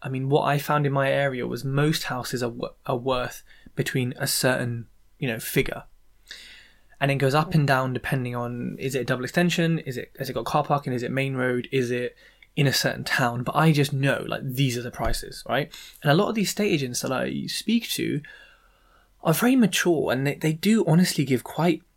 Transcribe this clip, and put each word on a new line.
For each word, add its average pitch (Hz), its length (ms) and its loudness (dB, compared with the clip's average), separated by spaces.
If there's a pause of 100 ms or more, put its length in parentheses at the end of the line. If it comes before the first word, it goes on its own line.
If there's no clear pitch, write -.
I 135 60 -8
mean, 131 220 -2
what 147 140 4
I 143 120 2
found 147 300 2
in 139 80 0
my 139 180 2
area 135 340 0
was 120 160 -6
most 143 420 0
houses 123 380 -6
are, 120 60 0
wo-, 120 260 -8 (120)
are 131 100 0
worth 123 460 -4 (340)
between 131 400 -2
a 139 100 -4
certain, 127 600 0 (320)
you 139 100 -4
know, 113 100 -2
figure. - 440 -2 (1160)
And 139 120 0
it 139 60 2
goes 135 180 2
up 160 180 2
and 147 140 4
down 131 260 2
depending 123 420 -4
on, 120 440 -6
is 131 160 -6
it 131 80 -2
a - 20 -4
double 127 200 -2
extension? 165 560 2
Is 123 180 -8
it, - 200 -12
has 127 120 -6
it - 20 -6
got 120 140 -4
car 151 180 0
parking? 143 300 -2
Is 120 80 -4
it 123 80 -4
main 135 240 0
road? 127 360 -2
Is 127 200 0
it 123 260 -4 (400)
in 147 100 6
a 131 60 4
certain 127 320 0
town? 120 380 0
But - 140 -4
I 156 160 6
just 143 200 2
know, 135 340 0
like, - 160 -4
these 127 360 0
are 120 40 -8
the 120 80 -8
prices, 107 560 -4
right? 131 240 -2 (320)
And 147 80 2
a 143 40 8
lot 196 160 4
of 214 40 -2
the 214 100 0
estate 208 280 -2
agents 127 300 -2
that 131 100 -2
I 131 360 -4
speak - 420 -2
to 123 320 -2 (1000)
are 165 120 4
very 247 200 4
mature, 185 580 4
and 135 140 0
they, 143 100 -2
they 156 180 0
do 208 320 2
honestly 160 400 4
give 123 180 0
quite - 380 0 (140)